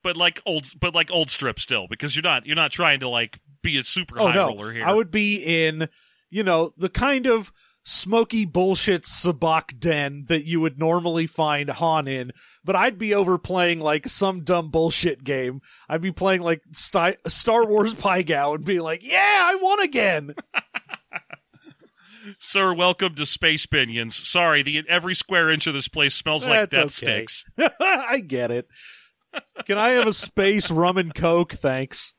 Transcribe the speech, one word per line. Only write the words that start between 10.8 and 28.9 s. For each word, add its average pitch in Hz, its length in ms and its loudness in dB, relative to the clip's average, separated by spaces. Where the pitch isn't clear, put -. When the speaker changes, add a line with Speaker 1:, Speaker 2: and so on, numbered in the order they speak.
Speaker 2:
find 147 420 -2
Han 160 380 0
in, 131 240 -6
but 190 120 0
I'd 202 220 2
be 208 160 0
over 185 240 4
playing, 175 440 0
like, 151 260 -2
some 190 360 -2
dumb 170 280 0
bullshit 160 520 0
game. 131 380 -4
I'd 160 140 -2
be 185 100 -4
playing, 185 300 0
like, 165 300 -2
Sti-, 180 460 0
Star 226 400 4
Wars 214 260 2
<laughs> - 80 -12
Pygow 156 540 0
and 147 100 -10
be 180 140 0
like, 165 240 -4
"Yeah, 330 160 0
I 392 420 4
won 392 220 2
again!" 185 560 0
<laughs> - 40 -18
Speaker 1:
Sir, 190 340 2
welcome 175 420 2
to 147 100 -4
Space 156 400 0
Binions. 117 480 -2
Sorry, 160 500 2
the, 147 240 -4
every 175 260 0
square 170 360 2
inch 156 180 0
of 156 60 -2
this 139 160 -6
place 143 260 0
smells 156 320 -2
like 202 220 2
Speaker 2:
That's 135 320 -2
Speaker 1:
death - 80 -4
Speaker 2:
okay. 107 160 -2
Speaker 1:
sticks. - 200 -6
Speaker 2:
<laughs> - 240 0
I 269 440 0
get 123 240 -4
it. 120 160 -4